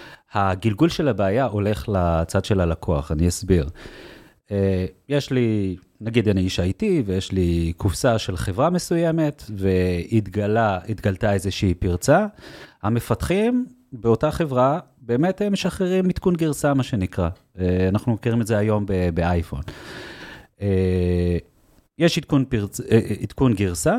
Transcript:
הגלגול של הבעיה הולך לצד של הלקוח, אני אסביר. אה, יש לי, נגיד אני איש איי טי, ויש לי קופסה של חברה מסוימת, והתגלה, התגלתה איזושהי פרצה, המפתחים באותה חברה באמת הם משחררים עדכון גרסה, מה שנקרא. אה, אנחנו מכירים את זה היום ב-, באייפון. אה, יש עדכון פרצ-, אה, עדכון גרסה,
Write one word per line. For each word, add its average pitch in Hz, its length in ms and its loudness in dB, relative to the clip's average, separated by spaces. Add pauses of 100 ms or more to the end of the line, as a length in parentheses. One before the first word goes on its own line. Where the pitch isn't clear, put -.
(340)
הגלגול 101 560 2
של 165 180 -2
הבעיה 104 380 2
הולך 104 440 -2
לצד 87 560 0
של 98 160 2
הלקוח, 82 500 0
אני 80 160 2
אסביר. 87 420 2 (840)
אה, 98 340 0 (240)
יש 139 220 -2
לי, 110 440 0 (260)
נגיד 110 280 2
אני 95 120 4
איש 92 180 0
איי 92 140 0
טי, 185 320 0
ויש 95 260 -2
לי 85 460 2
קופסה 113 400 2
של 95 200 -6
חברה 117 320 0
מסוימת, 165 720 0 (140)
והתגלה, 95 1200 0 (100)
התגלתה 101 440 0
איזושהי 95 400 0
פרצה, 135 520 2 (580)
המפתחים 190 800 0 (280)
באותה 113 380 2
חברה 139 480 2 (220)
באמת 143 400 0
הם 202 120 0
משחררים 185 560 0
עדכון 180 260 0
גרסה, 151 380 0
מה 135 100 2
שנקרא. 92 460 -2 (300)
אה, 92 300 2
אנחנו 107 240 0
מכירים 117 280 -2
את 101 60 -2
זה 110 100 2
היום 104 280 0
ב-, 92 280 0
באייפון. 85 480 -2 (1000)
אה, 90 760 2 (600)
יש 165 180 2
עדכון 139 320 0
פרצ-, 104 420 -4
אה, 113 80 2 (220)
עדכון 123 320 0
גרסה, 101 460 0